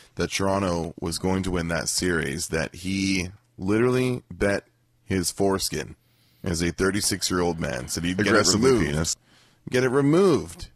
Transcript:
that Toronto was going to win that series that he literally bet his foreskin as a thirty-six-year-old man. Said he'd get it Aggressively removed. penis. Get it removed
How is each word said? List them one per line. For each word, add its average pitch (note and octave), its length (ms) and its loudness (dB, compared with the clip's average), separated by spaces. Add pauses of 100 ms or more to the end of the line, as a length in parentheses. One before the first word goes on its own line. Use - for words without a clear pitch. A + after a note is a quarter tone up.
(160)
that F2 160 -2
Toronto F#2+ 680 0
was E2 180 -4
going F#2 260 0
to F#2 80 -2
win E2+ 160 -2
that E2 200 -2
series D#2+ 600 -2
that D#2+ 260 -2
he F#2+ 540 -2 (280)
literally B2 760 0
bet G2+ 320 0 (400)
his F#2 260 0
foreskin F#2+ 640 -2 (480)
as E2+ 200 -2
a E2+ 100 0
thirty-six-year-old F2+ 880 0
man. B1+ 260 -6
Said - 180 -6
he'd F2+ 120 -2
get G#2 100 0
it G2 40 2
Aggressively G#2+ 420 4
removed. G2 180 2
penis. D#2+ 260 0 (540)
Get B2+ 140 2
it B2+ 60 4
removed C#3 840 2